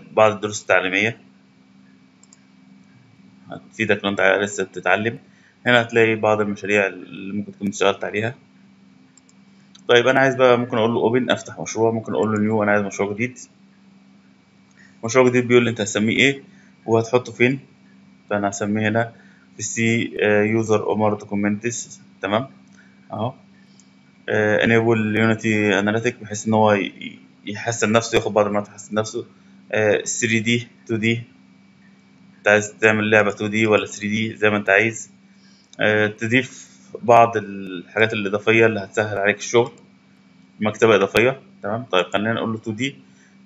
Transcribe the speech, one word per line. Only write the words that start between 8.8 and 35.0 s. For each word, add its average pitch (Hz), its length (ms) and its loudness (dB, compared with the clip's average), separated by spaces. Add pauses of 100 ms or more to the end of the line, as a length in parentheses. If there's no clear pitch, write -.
طيب، 120 180 4
أنا 135 140 4
عايز 135 140 2
بقى، 123 240 4
ممكن 123 180 -2
أقول 117 180 2
له 117 320 0
open، - 60 0
أفتح - 280 -8
مشروع، 110 300 -2
ممكن 113 220 -6
أقول 107 200 -2
له 107 260 0
new، 104 40 0
أنا 104 100 2
عايز 104 120 2
مشروع 101 280 -4
جديد. 120 260 -6 (1700)
مشروع 127 240 6
جديد 123 200 2
بيقول 120 160 6
لي 117 60 0
أنت 113 100 -6
هتسميه 104 360 0
إيه 135 260 2 (440)
وهتحطه 113 460 0
فين، 131 280 0 (720)
فأنا 101 180 0
هسميه 107 400 -2
هنا 117 240 -2 (400)
في - 60 -20
السي، 113 640 -2
آه، 104 200 4
يوزر 107 480 0
عمر 104 240 0
Documentes. 104 840 -6 (220)
تمام؟ 107 240 -2 (680)
أهو، 110 220 -6 (920)
آه، 107 380 0
enable 113 500 2
unity 107 680 2
analytic، 113 400 -2
بحيث 104 240 -10
إن 110 80 0
هو 107 180 6
ي-، - 460 -4 (280)
يحسن 107 460 -4
نفسه، 113 240 0
ياخد 107 160 -2
بعض 104 140 2
المعلومات 104 240 -4
يحسن - 240 -16
نفسه. 107 320 -6 (460)
آه، 107 320 2
ثري 113 360 -2
دي، 120 280 -2 (180)
تو 117 100 -4
دي، 113 260 -2 (1160)
أنت - 100 0
عايز 104 320 2
تعمل 107 300 2
لعبة 107 200 4
تو 107 160 -6
دي 110 200 0
ولا 101 200 2
ثري 104 220 -10
دي 110 280 -6
زي 104 140 2
ما 104 60 0
أنت 101 140 -2
عايز. 110 400 0 (680)